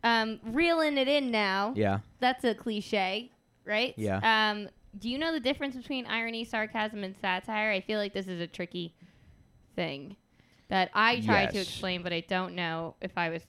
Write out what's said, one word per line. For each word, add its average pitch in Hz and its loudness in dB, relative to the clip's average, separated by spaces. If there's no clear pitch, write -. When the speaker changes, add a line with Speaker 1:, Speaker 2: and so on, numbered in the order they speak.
Speaker 1:
um, 226 2
reeling 302 2
it 262 4
in 277 2
now. 208 0
Speaker 2:
Yeah. 101 4
Speaker 1:
That's 254 2
a 226 4
cliche, 208 -2
right? 214 0
Speaker 2:
Yeah. 214 4
Speaker 1:
Um, 208 -6
do 214 -6
you 262 -4
know 330 0
the 311 -2
difference 262 -2
between 254 -6
irony, 226 -4
sarcasm, 220 -2
and 190 -8
satire? 214 0
I 190 0
feel 214 -2
like 202 -2
this 196 -4
is 175 -6
a 170 -4
tricky 175 -8
thing 147 -6
that 185 2
I 226 4
tried 214 4
to - -2
Speaker 2:
Yes. 185 -2
Speaker 1:
explain, 180 -4
but 175 -2
I 170 -2
don't 185 -2
know 165 -4
if - -6
I 170 0
was 165 -6